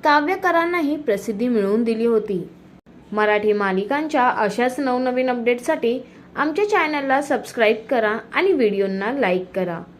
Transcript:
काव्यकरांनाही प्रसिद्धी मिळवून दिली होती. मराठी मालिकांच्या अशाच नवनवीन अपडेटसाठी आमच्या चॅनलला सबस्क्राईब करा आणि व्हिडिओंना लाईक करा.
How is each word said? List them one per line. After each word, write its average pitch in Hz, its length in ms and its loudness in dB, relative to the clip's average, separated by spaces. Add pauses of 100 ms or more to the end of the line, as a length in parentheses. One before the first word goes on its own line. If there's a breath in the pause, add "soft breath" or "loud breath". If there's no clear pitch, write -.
काव्यकरांनाही 330 920 2
प्रसिद्धी 226 520 -2
मिळवून 214 360 2
दिली 226 220 0
होती. 214 420 0 (640)
मराठी 208 420 2
मालिकांच्या 247 760 0
अशाच 240 520 0
नवनवीन 254 500 0
अपडेटसाठी 240 720 0 (360 loud breath)
आमच्या 320 340 0
चॅनलला 294 520 0
सबस्क्राईब 233 540 0 (140)
करा 220 280 0 (160)
आणि 370 180 2
व्हिडिओंना 196 600 0
लाईक 185 340 0 (100)
करा. 175 240 -4 (200)